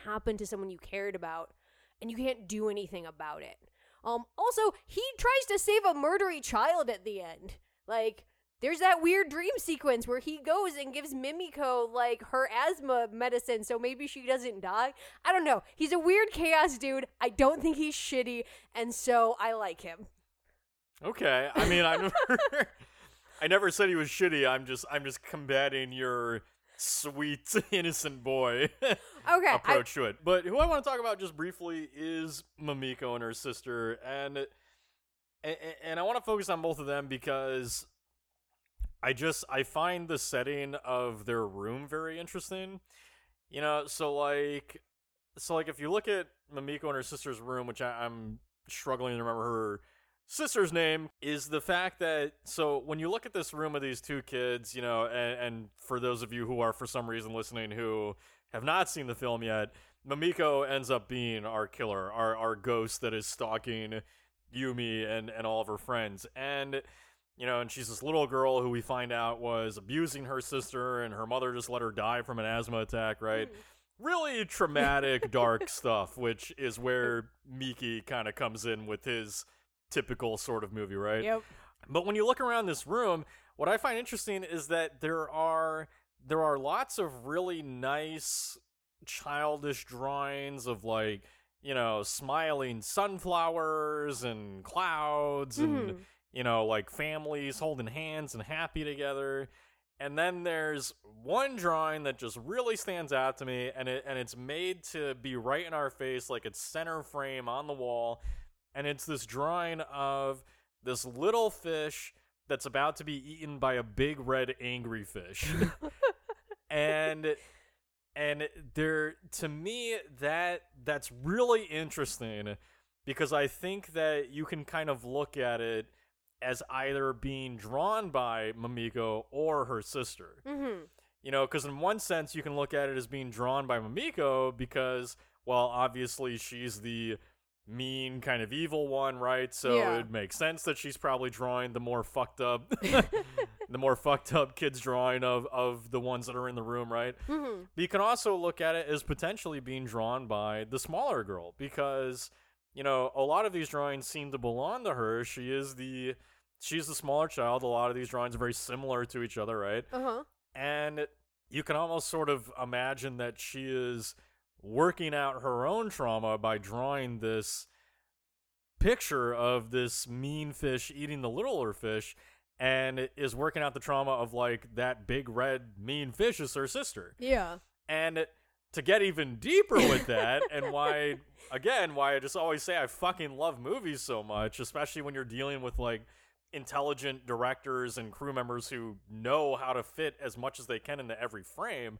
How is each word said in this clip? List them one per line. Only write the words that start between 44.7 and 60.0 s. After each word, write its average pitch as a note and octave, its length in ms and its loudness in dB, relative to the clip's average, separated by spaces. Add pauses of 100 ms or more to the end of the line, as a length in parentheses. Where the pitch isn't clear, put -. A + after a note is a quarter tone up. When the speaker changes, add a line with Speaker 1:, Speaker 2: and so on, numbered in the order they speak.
Speaker 2:
so, - 180 -4
like, D#3+ 120 2
if C#3 120 -6
you D3 120 -2
look G#3 160 2
at F#3+ 200 2 (260)
Mamiko C#3+ 320 -6
and D3 100 0
her B2+ 80 -2
sister's C3+ 360 -8
room, B2 280 -6
which A#2+ 140 -6
I, A#2+ 240 -4
I'm A2+ 340 -8 (280)
struggling B2+ 500 -2
to A#2 60 -2
remember A2+ 200 0
her A2 380 -2 (460)
sister's G#3 460 2
name, D#3+ 360 2 (120)
is C#3+ 280 -4
the D3+ 120 0
fact F3+ 380 0
that, D#3 320 2 (140)
so D3 340 2
when D3+ 180 -4
you D#3+ 140 -2
look A3+ 160 -2
at A3 60 -12
this E3 200 -4
room D3+ 220 -2
of C#3 80 -2
these B2+ 180 -4
two C#3+ 220 -6
kids, B2 520 -2
you B2 60 -8
know, A#2 240 2
and, A#2+ 340 -2
and A#2 280 -4 (100)
for B2 220 -4
those B2 240 0
of A2+ 100 -10
you A#2+ 140 -4
who A#2+ 140 0
are A2+ 120 4
for B2 140 -8
some A#2+ 200 -4
reason A2+ 240 -6
listening A2+ 380 -6
who G#2+ 460 -2 (380)
have A2+ 100 -6
not E3+ 260 4
seen D3 160 -6
the A#2+ 80 -4
film A#2 300 -2
yet, A2 320 0 (340)